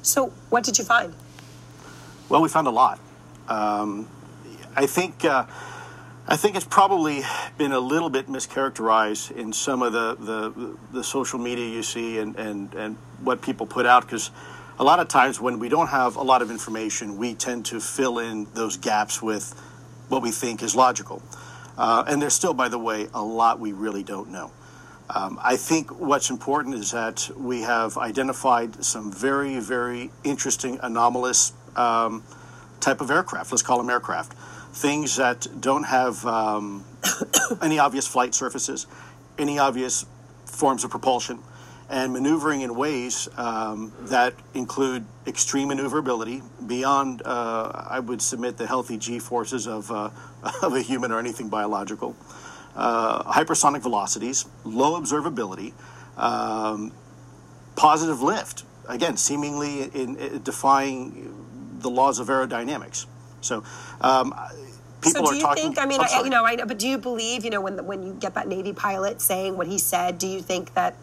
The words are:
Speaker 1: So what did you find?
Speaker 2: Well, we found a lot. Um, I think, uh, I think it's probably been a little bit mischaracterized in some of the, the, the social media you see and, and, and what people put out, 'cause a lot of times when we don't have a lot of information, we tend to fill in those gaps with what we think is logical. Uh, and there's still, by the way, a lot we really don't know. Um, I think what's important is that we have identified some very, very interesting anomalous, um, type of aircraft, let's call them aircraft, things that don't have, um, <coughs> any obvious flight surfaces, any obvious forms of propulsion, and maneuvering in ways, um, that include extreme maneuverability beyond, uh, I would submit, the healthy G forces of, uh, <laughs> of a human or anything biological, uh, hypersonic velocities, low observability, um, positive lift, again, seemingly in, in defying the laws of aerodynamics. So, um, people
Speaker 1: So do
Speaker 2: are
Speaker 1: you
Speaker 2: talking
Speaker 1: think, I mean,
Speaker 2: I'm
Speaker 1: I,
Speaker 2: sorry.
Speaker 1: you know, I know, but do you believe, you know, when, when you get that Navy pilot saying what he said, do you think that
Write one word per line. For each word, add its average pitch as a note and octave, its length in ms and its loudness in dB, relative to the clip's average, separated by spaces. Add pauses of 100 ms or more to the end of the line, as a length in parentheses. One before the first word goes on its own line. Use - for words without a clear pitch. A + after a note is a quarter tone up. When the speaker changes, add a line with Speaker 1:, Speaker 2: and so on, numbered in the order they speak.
Speaker 1:
So - 300 2 (160)
what A#3 160 4
did A#3 140 -2
you A#3 60 -2
find? A#3 300 2 (1120)
Speaker 2:
Well, D3 120 8
we D#3+ 80 6
found D#3+ 180 2
a B2+ 40 2
lot. A2+ 280 6 (500)
Um, G#2+ 600 -2 (680)
I C#3 120 4
think, F3+ 380 -2
uh, C#3 200 6 (840)
I D#3 80 4
think G3+ 200 4
it's F#3+ 80 -2
probably E3 580 6 (360)
been C#3+ 140 2
a C3 80 4
little D#3 280 2
bit C3 200 0
mischaracterized A2+ 1040 0
in A2 200 -8
some C3 300 0
of A#2+ 100 2
the, A2+ 220 0
the, A2 600 -6 (160)
the B2 120 -6
social C3+ 340 -2
media A#2+ 280 -4
you A2+ 160 -6
see A2+ 360 -4
and, G#2+ 180 -6
and, G2+ 380 -6
and G#2+ 220 -6 (260)
what B2+ 200 0
people A#2+ 240 -4
put B2 180 0
out, B2 240 8
'cause A2+ 220 -4 (480)
a B2+ 60 2
lot E3 160 8
of E3 80 0
times B2+ 320 4
when B2 180 -2
we A#2 100 -4
don't D#3 200 4
have B2+ 280 2
a C3+ 60 -4
lot C3 180 6
of A2+ 100 -2
information, A2 680 -6
we A#2 160 -2
tend A#2+ 320 -4
to A2+ 140 -6
fill B2 380 0
in A2 360 -4
those A2 240 -2
gaps G#2+ 420 0
with A2 320 -4 (560)
what C3 140 2
we A#2 80 0
think A#2 320 -4
is A2 120 0
logical. B2 460 4 (560)
Uh, A#2 300 4
and D3 160 2
there's D3 120 2
still, E3+ 200 2
by B2+ 140 2
the A#2+ 100 -2
way, A2 340 -2
a A2+ 100 -4
lot A2+ 360 4
we G#2+ 140 -4
really G2 320 -4
don't G2 260 -10
know. F2+ 220 -10 (600)
Um, F#2+ 300 -2
I B2+ 140 4
think D#3 420 0
what's C#3 320 2
important C3+ 460 -2
is G#2 160 -4
that A2+ 440 -4
we B2 260 -4
have A2+ 360 0
identified A#2+ 840 0
some G#2+ 260 -2
very, C3+ 480 0
very B2 540 -4 (100)
interesting C3+ 580 -2
anomalous, A#2+ 720 2 (220)
um, A2+ 480 2 (580)
type C3+ 200 2
of B2+ 100 -4
aircraft, - 420 0
let's B2 100 2
call B2+ 160 4
them A#2+ 120 0
aircraft, F#2+ 420 -2 (400)
things D3 440 0
that B2 300 2 (140)
don't C#3 220 2
have, B2+ 420 2
um, G#2+ 600 0 (380)
<coughs> - 400 0
any D#3 160 2
obvious C#3 280 2
flight - 280 0
surfaces, C3 520 -4 (500)
any C#3+ 220 -2
obvious B2+ 480 0 (400)
forms C3 380 0
of A#2 60 -4
propulsion, A#2+ 480 0 (500)
and C3 240 -2
maneuvering C#3+ 480 2
in A#2+ 160 -4
ways, B2+ 600 -2
um, A2 560 -4 (100)
that B2 300 4 (220)
include B2+ 500 -2 (220)
extreme - 420 0
maneuverability C3 720 -2 (260)
beyond, C3 580 0
uh, A2+ 640 -4
I B2+ 80 -2
would A#2+ 240 -4
submit, A#2+ 360 -4
the A#2 80 -4
healthy A#2+ 300 -2
G A2 220 -6
forces A#2 480 -4
of, A2 240 -8
uh, G#2+ 200 -4 (260)
<laughs> - 260 -4
of D3 120 2
a C3 60 2
human A#2+ 300 -2
or A2+ 80 0
anything A#2 300 -6
biological, G#2+ 680 -4 (600)
uh, A2+ 480 2
hypersonic D3+ 580 2
velocities, A2+ 640 -2 (180)
low C#3 360 2
observability, A#2+ 720 -4 (440)
um, A2 760 -2 (840)
positive D3+ 480 6
lift, F#3 400 -2 (260)
again, A#2+ 280 -2
seemingly D3 680 -2
in, C3 340 -6
in C#3 280 -8
defying C3+ 920 0 (440)
the B2+ 100 -2
laws B2+ 300 4
of A#2 80 -4
aerodynamics. C3 800 -2 (340)
So, A2 240 -4 (380)
um, C3 300 4 (680)
people - 100 4
Speaker 1:
So D4+ 120 2
do - 40 6
Speaker 2:
are C#4 80 6
Speaker 1:
you C#4+ 60 0
Speaker 2:
talking D#4 240 4
Speaker 1:
think, D4+ 140 0
I C#4 80 2
mean, C#4 120 2
Speaker 2:
I'm - 60 6
Speaker 1:
I, - 40 2
Speaker 2:
sorry. B3+ 160 4
Speaker 1:
you C4+ 60 0
know, A#3 140 6
I A#3 100 4
know, A#3+ 120 -4
but G#3+ 120 -6
do G#3+ 80 -2
you C4+ 120 0
believe, A3+ 460 -4
you A#3 60 -2
know, G#3 120 0
when, F#3+ 240 -4
when G3 180 -6
you F#3+ 80 -8
get F#3 220 -6
that G#3 120 -2
Navy F#3+ 260 -4
pilot G3 480 -2
saying F#3+ 360 0
what E3+ 100 -2
he G3 120 -2
said, F3+ 400 0
do F#3+ 100 -2
you F#3+ 120 -4
think F3+ 340 -4
that F3+ 280 2